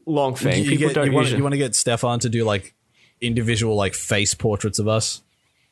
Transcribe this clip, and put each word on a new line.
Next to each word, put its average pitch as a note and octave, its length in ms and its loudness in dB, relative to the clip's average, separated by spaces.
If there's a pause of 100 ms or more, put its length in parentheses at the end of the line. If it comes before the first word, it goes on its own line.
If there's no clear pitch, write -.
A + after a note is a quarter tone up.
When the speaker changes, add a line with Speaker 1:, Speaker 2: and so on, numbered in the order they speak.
Speaker 1:
long C#3+ 300 0
thing. G2+ 280 0
Speaker 2:
You, C#3 80 0
you C3+ 60 2
Speaker 1:
People D3 120 2
Speaker 2:
get, C#3 60 0
Speaker 1:
don't D3 120 2
Speaker 2:
you C3+ 40 0
wanna, C3 140 4
Speaker 1:
usually B2 140 0
Speaker 2:
you C#3 40 0
wanna C#3 140 0
get C3 180 -2
Stefan A#2+ 440 0
to A#2+ 100 -2
do, A2+ 160 0
like, G#2 280 -2 (460)
individual, A#2 560 0
like, G2 180 2
face G#2 400 0
portraits G#2 460 -2
of G#2 80 0
us, A2 340 0 (500)